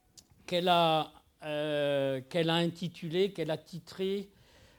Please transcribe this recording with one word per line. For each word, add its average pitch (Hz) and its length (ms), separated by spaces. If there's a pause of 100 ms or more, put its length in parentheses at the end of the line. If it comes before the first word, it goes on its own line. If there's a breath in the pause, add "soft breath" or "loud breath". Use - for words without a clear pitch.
(460)
qu'elle 175 220
a, 165 440 (300)
euh, 147 880
qu'elle 165 220
a 165 60
intitulé, 170 760
qu'elle 160 160
a 156 80
titré, 190 720 (500 soft breath)